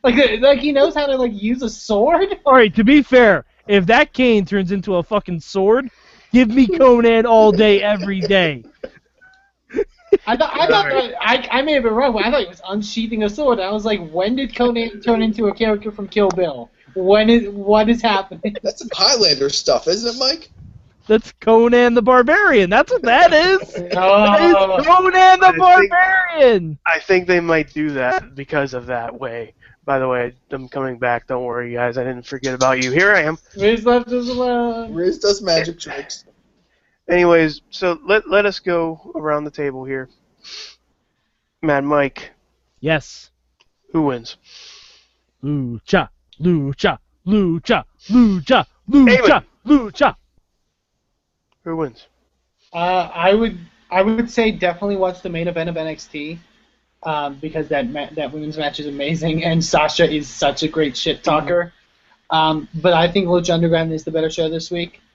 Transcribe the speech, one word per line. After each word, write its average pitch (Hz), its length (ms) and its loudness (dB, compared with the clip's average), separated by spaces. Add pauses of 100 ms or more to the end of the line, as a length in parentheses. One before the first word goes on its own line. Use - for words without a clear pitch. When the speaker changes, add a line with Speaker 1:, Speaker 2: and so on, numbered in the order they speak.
Speaker 1:
Like, 240 160 2
uh, 220 220 2
like 277 180 4
he 294 140 -4
knows 277 240 2
how 294 100 -2
to, 269 100 -2
like, 247 240 -2
use 247 220 -4
a 220 80 -6
sword? 330 720 -2
Speaker 2:
All 277 100 4
right, 220 200 4
to 226 80 2
be 277 200 6
fair, 220 420 4 (240)
if 202 180 2
that 262 260 2
cane 233 320 2
turns 190 280 -4
into 190 240 -4
a 175 60 0
fucking 185 380 -4
sword, 220 500 0 (420)
give 220 160 4
me 247 180 4
Conan 233 600 4
all 220 260 6
day, 202 300 4
every 196 380 -2
day. 165 440 0 (1600)
Speaker 1:
I 233 100 0
thought, 302 180 0
I 320 120 0
thought 294 240 0
Speaker 3:
All 269 80 0
right. 247 140 -4
Speaker 1:
that, - 100 -10 (320)
I, 254 40 0
I 269 40 0
may 302 120 -2
have 254 100 0
been 220 100 0
wrong, 254 180 0
but 208 120 -2
I 233 80 -2
thought 285 80 0
he 190 80 -6
was - 200 -20
unsheathing 214 560 -6
a 208 60 -2
sword. 240 300 -2
I 202 100 -4
was 214 140 -6
like, 214 160 -2 (100)
"When 190 240 -2
did 262 220 -6
Conan 233 460 -4
turn 226 200 0
into 220 240 -2
a 196 80 -2
character 214 380 -4
from 202 160 -12
Kill 202 220 0
Bill? 156 380 -6 (260)
When 202 360 2
is, 233 200 2
what 208 380 0
is 233 140 0
happening?" 202 600 -4
Speaker 4:
That's - 180 -8
some 247 120 -14
Highlander 165 580 0
stuff, - 360 -2
isn't 226 300 -4
it, - 20 -12
Mike? 269 320 -8 (560)
Speaker 2:
That's 220 240 0 (100)
Conan 233 540 4
the 240 80 2
Barbarian. 254 680 4
That's 254 200 2
what 480 120 -2
that 285 300 4
is. 359 280 4
Speaker 1:
<laughs> 175 360 -8
Oh. 196 280 4
Speaker 2:
That 208 180 4 (380)
is 294 60 -2
Conan 370 260 4 (280)
the 370 60 6
Speaker 3:
I 370 40 8
think 349 80 -2
Speaker 2:
Barbarian. 359 1300 4
Speaker 3:
I 160 120 0
think 185 300 0
they 180 120 2
might 160 320 -2
do 151 180 -4
that 135 440 -4
because 139 400 -6
of 123 120 -10
that 117 320 -8
way. 117 360 -12 (300)
By 139 160 -2
the 131 80 -2
way, 123 260 -4 (160)
I'm 131 180 -12
coming 131 300 -8
back. 120 300 -4
Don't 127 160 -6
worry, 120 280 -8
guys. 120 260 -4
I 127 60 -6
didn't 123 220 -10
forget 131 280 -8
about 131 280 0
you. 127 80 -4
Here 185 240 2
I 175 80 2
am. 156 160 -4 (180)
Speaker 1:
Riz 214 300 -2
left 240 220 0
us 240 200 -6
alone. 240 640 -6
Speaker 4:
Riz 170 280 -4
does 202 200 -2
magic 165 400 -4
tricks. - 440 -16 (840)
Speaker 3:
Anyways, 170 600 2
so 175 360 -4
let, 208 240 0
let 202 160 2
us 190 140 -4
go 165 560 -6
around 151 260 -4
the 151 80 -10
table 135 340 -10
here. 131 240 -10 (1500)
Mad 143 220 0
Mike. 143 480 -4 (480)
Speaker 2:
Yes. - 520 -6 (600)
Speaker 3:
Who 165 120 0
wins? 123 340 -4 (1080)
Speaker 2:
Lucha, 135 680 -4 (320)
Lucha, 151 580 -2 (280)
Lucha, 185 580 -2 (240)
Lucha, 208 580 2 (220)
Lucha, 254 300 6
Speaker 3:
Heyman. 254 260 2 (220)
Speaker 2:
Lucha. 254 480 2 (1500)
Speaker 3:
Who 165 120 -8
wins? 143 300 -10 (640)
Speaker 1:
Uh, 175 400 -2
I 180 220 2
would, 226 240 -2 (320)
I 185 120 0
would 226 280 0
say 220 220 0
definitely 180 440 -4
watch 185 260 -4
the 180 80 -10
main 170 180 -6
event 170 200 -6
of 165 80 -8
N 160 120 -8
X 156 180 -14
T, 156 320 -14 (640)
um, 147 380 -6
because 156 280 -8
that 143 220 -4
ma-, 147 220 -10
that 147 200 -8
women's 151 240 -12
match 147 220 -8
is 147 80 -10
amazing, 160 580 -4
and 165 200 0
Sasha 156 440 0
is 147 200 -6
such 143 340 -4
a 156 60 -4
great 151 280 -4
shit - 280 -6
talker. 170 480 -2 (580)
Um, 156 440 -2
but 165 180 0
I 170 180 2
think 190 160 -2
Lucha 175 260 0
Underground 165 400 0
is 156 120 -8
the 165 80 -10
better 160 180 -2
show 160 180 -4
this 165 220 -8
week. 170 300 -10 (140)